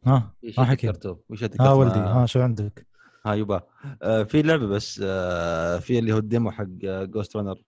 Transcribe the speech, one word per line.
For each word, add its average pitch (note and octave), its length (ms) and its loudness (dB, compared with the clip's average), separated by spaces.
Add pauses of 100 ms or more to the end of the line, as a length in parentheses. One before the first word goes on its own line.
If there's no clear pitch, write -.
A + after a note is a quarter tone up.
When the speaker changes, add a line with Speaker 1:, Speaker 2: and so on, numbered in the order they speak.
Speaker 1:
ها، B2+ 360 2
Speaker 2:
في A#2+ 60 -14
Speaker 1:
ما A2 60 -14
Speaker 2:
شيء B2+ 100 4
Speaker 1:
حكي. B2+ 240 0
Speaker 2:
ذكرته، F#2 320 -6 (100)
في A2 80 -12
شيء A2 100 -4
Speaker 1:
ها G2+ 40 -4
Speaker 2:
ذكرته C3 220 6
Speaker 1:
ولدي، B2 260 4
Speaker 2:
ما G#2+ 240 2
Speaker 1:
ها - 20 2
شو B2+ 160 2
عندك؟ G#2+ 460 -4 (380)
Speaker 2:
ها G#2+ 80 0
يبا، G2+ 280 -2 (400)
آه، A2 220 2
في D3+ 180 0
لعبه D3+ 260 2
بس، G2+ 360 -4
آه، F2 760 -2
في A#2+ 200 -2
اللي A2+ 140 0
هو A2 40 2
الديمو A2 340 -2
حق، G#2 140 -8 (200)
آه، F#2+ 180 -6
جوست G2 320 -8
رانر G2 320 -6